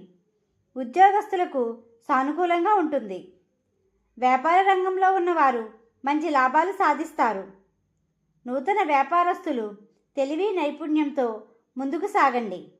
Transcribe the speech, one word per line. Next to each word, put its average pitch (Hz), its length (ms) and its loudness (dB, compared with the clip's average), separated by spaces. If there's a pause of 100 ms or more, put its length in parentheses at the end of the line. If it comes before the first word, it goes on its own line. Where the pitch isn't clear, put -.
(760)
ఉద్యోగస్తులకు 359 840 2 (460)
సానుకూలంగా 339 640 0 (100)
ఉంటుంది. 220 360 -4 (1000)
వ్యాపార 254 400 2 (100)
రంగంలో 381 400 2 (100)
ఉన్నవారు 294 460 2 (400)
మంచి 302 320 -2
లాభాలు 302 460 2
సాధిస్తారు. 277 600 0 (1040)
నూతన 294 320 -2 (140)
వ్యాపారస్తులు 302 760 0 (500)
తెలివి, 311 320 -2 (100)
నైపుణ్యంతో 294 680 -2 (500)
ముందుకు 285 300 -4
సాగండి. 240 560 0 (180)